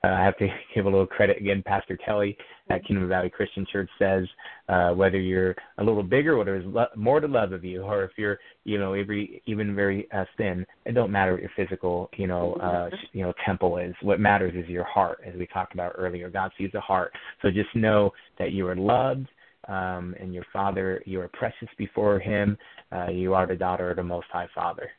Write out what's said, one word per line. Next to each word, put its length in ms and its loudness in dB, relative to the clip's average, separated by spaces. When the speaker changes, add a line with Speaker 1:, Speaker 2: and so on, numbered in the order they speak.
Speaker 1:
uh, 60 6
I 140 4
have 140 4
to 100 2
<laughs> 140 -10
give 100 2
a 40 4
little 180 6
credit 300 4
again, 280 0
Pastor 320 -2
Kelly 400 -2
at 160 -2
Kingdom 240 0
Valley 200 0
Christian 420 -4
Church 180 -2
says, 260 4
uh, 220 4
whether 280 4
you're 360 2
a 40 0
little 200 4
bigger, 340 4
whether 220 0
there's 140 -10
lo-, 120 2
more 240 4
to 80 -2
love 240 2
of 140 -8
you, 180 -6
or 200 0
if 140 -6
you're, 220 -2
you 160 -2
know, 140 0
every, 520 -4
even 300 -2
very, 380 0
uh, 100 -2
thin, 280 -2
it 80 -4
don't 180 2
matter 220 4
what 80 -2
your 140 -10
physical, 600 -2
you 120 -4
know, 280 0
uh, 100 -6
Speaker 2:
Mm-hmm. 100 -8
Speaker 1:
sh-, 180 -14
you 100 -4
know, 100 -2
temple 320 0
is. 240 -6
What 180 2
matters 360 4
is 140 -6
your 160 -4
heart, 400 0
as 100 -14
we 120 -6
talked 260 -6
about 240 -4
earlier. 320 -6
God 280 -4
sees 160 -6
the 80 -4
heart. 300 0
So 100 2
just 240 0
know 360 4
that 120 -2
you 160 -2
are 80 -2
loved, 520 2
um, 520 -6
and 140 -10
your 200 -10
Father, 520 -2
you 160 -4
are 80 -8
precious 380 -6
before 420 2
him. 380 2
Uh, 180 -4
you 240 0
are 140 4
the 80 0
daughter 340 -2
of 80 -2
the 60 -2
Most 280 -6
High 240 -4
Father. 440 -6